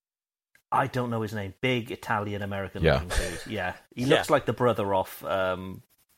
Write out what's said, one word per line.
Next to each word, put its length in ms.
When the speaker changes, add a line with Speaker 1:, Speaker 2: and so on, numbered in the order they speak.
Speaker 1:
I 160
don't 200
know 140
his 100
name. 300
Big 300
Italian-American 880
Speaker 2:
Yeah. 120
Speaker 1:
looking 140
dude. 380
Yeah. 280
He 80
Speaker 3:
Yeah. 140
Speaker 1:
looks 120
like 160
the 80
brother 420
of, 300
um, 580